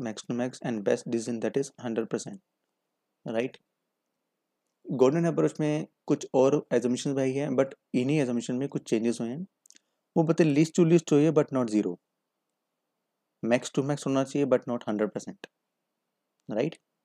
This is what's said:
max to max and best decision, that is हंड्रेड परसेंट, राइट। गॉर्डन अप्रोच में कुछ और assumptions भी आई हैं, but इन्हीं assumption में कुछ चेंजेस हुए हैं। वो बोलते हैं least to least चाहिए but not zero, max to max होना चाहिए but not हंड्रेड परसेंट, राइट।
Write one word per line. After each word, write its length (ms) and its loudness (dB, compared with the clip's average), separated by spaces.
max 140 -8
to 240 -8
max 120 -4
and 320 -8
best 240 -2
decision, 360 -4
that 140 -4
is 140 -4
हंड्रेड 240 -4
परसेंट, 340 -8
राइट। 300 -4
गॉर्डन 340 4
अप्रोच 340 0
में 280 -2
कुछ 280 -2
और 400 2
assumptions 420 -2
भी 60 -2
आई 120 0
हैं, 160 -4
but 240 0
इन्हीं 280 0
assumption 380 -2
में 100 -4
कुछ 200 -8
चेंजेस 320 0
हुए 80 -6
हैं। 180 -10
वो 60 4
बोलते 200 4
हैं 120 4
least 240 4
to 80 6
least 220 4
चाहिए 220 6
but 220 4
not 160 0
zero, 260 0
max 260 0
to 140 -2
max 220 -4
होना 160 0
चाहिए 240 -2
but 220 2
not 200 -6
हंड्रेड 200 0
परसेंट, 380 -12
राइट। 240 -2